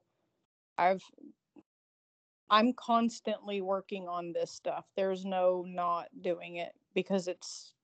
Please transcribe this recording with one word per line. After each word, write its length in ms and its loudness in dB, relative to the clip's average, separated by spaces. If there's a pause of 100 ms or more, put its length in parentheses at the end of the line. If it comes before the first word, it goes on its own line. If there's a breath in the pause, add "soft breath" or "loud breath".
(760)
I've, 260 4 (1500)
I'm 240 6
constantly 880 0
working 460 -4
on 260 -4
this 180 -4
stuff. 340 -6 (100)
There's 300 0
no 380 2
not 460 -4 (120)
doing 360 -4
it, 160 -6 (200)
because 340 0
it's 460 -10 (100)